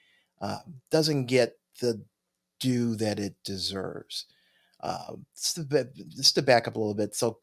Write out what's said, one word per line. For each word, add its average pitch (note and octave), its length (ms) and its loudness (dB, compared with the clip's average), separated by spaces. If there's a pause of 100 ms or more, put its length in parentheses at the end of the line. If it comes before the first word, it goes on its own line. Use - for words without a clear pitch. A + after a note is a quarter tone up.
(420)
uh, G2+ 160 -4 (320)
doesn't D3+ 380 2
get A#2+ 300 4 (240)
the A2+ 220 0 (560)
due A#2+ 360 0
that G#2 240 -2
it G2 160 -4 (100)
deserves. - 800 -8 (540)
Uh, F2 340 -8 (220)
just - 220 -4
to E3 60 -6
ba-, C3 260 0 (200)
just - 240 2
to D#3 80 2
back B2 260 6
up A2 80 -6
a A2 40 -2
little G#2 160 0
bit. G#2 180 -2
So, A#2 300 0